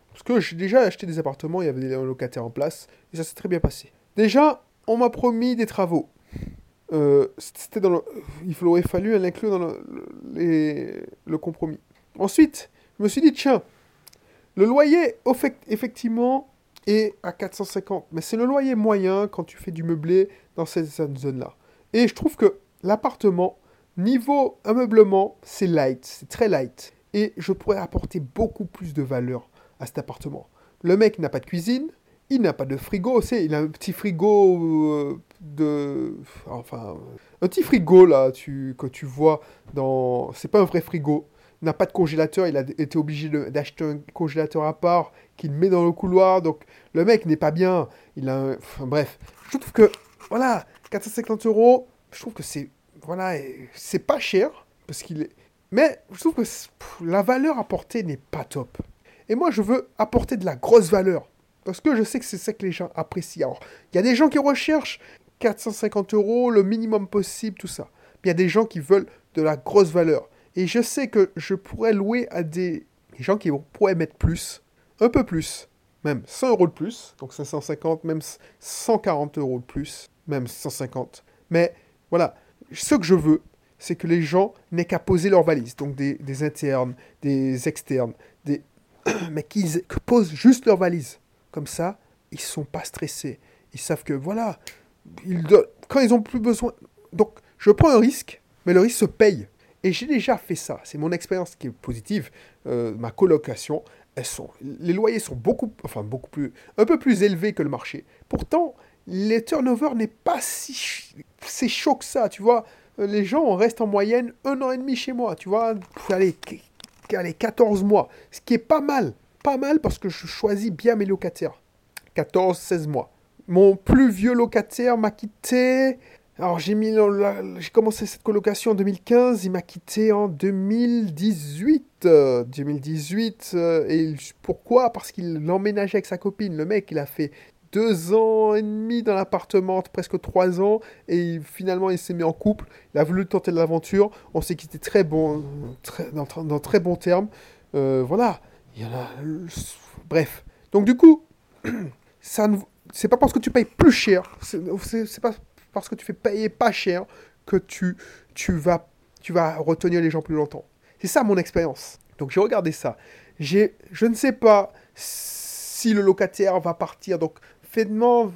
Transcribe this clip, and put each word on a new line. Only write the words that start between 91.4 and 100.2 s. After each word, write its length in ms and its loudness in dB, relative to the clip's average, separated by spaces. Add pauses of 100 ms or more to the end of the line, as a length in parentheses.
Comme 160 -10
ça, 320 -6 (320)
ils 80 -14
sont 240 -10
pas 220 -10
stressés. 540 -10 (340)
Ils 80 -16
savent 240 -6
que, 80 -4
voilà, 440 -6 (680)
ils 180 -2
do-, 220 8 (240)
quand 100 0
ils 140 4
ont 80 4
plus 180 -8
besoin. 320 -2 (400)
Donc, 280 -2 (180)
je 140 6
prends 180 6
un 100 6
risque, 420 -2 (240)
mais 80 2
le 60 6
risque 200 2
se 60 4
paye. 440 2 (340)
Et 100 0
j'ai 140 -6
déjà 280 0